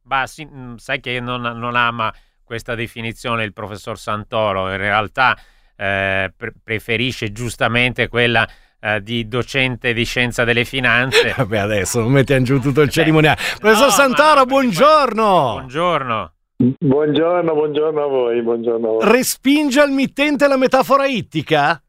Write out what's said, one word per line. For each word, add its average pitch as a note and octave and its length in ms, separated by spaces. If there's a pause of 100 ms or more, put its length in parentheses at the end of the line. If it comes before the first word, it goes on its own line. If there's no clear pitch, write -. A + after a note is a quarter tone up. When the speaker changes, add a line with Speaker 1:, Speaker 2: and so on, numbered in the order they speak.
Speaker 1:
Bah, B2+ 260
sì, D#3 180
mm, B2+ 300
sai C3+ 240
che B2 220
non, B2 200
non A#2+ 340
ama A#2 380 (360)
questa A#2 240
definizione A2+ 680
il G#2 100
professor G#2+ 460
Santoro, G#2 720
in F#2+ 60
realtà, G#2 600 (400)
eh, G2 580
pre-, A2+ 160 (120)
preferisce A2+ 680
giustamente A#2+ 760
quella, A#2 400 (320)
eh, G#2+ 240
di A2+ 240
docente B2+ 680
di A2+ 100
scienza B2 420
delle A#2 200
finanze. B2 680
Speaker 2:
<laughs> - 40
Vabbè, A2 220
adesso G#2 400
non A2+ 120
mettiamo C3+ 340
giù C#3 140
tutto C#3 220
il D3 60
Speaker 1:
Beh, A2+ 40
Speaker 2:
cerimoniale. D#3 480
Speaker 1:
no, - 200
Speaker 2:
Professor G#3+ 260
Speaker 1:
ma C4 60
Speaker 2:
Santoro, C#4+ 380
Speaker 1:
no, D4+ 40
perché C4+ 160
poi C4+ 140
Speaker 2:
buongiorno. G#3+ 880
Speaker 1:
Buongiorno. C3 800 (480)
Speaker 3:
Buongiorno, D#3 720
buongiorno D3+ 500
a D3 40
voi, A#2+ 340
buongiorno A#2 460
a A2 60
voi. A2+ 180
Speaker 2:
Respinge C#4 680
al C#4+ 120
mittente C#4 560
la C4+ 100
metafora C4 480
ittica? D#3+ 840